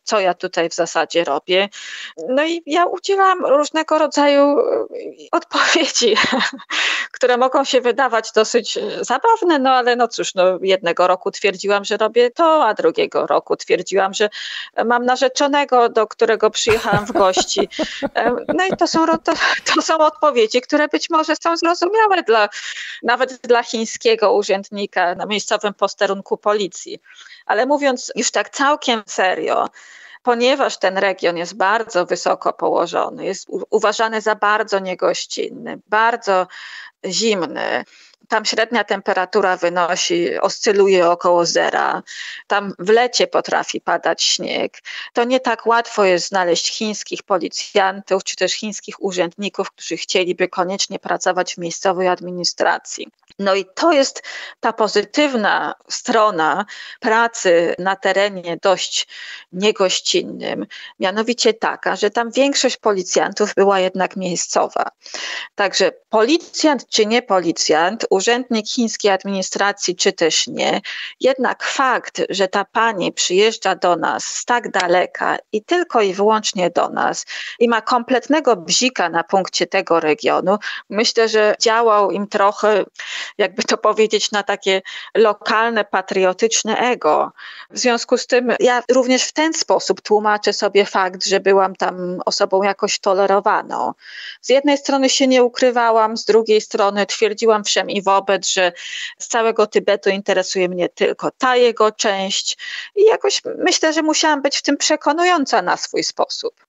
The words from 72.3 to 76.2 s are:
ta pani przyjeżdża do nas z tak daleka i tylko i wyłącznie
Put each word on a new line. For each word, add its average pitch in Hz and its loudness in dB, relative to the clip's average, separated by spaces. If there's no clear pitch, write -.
ta 202 -2
pani 220 -2
przyjeżdża 196 0
do 175 2
nas - -2
z - -8
tak 226 -2
daleka 175 0
i 214 -4
tylko 339 0
i 190 2
wyłącznie 202 0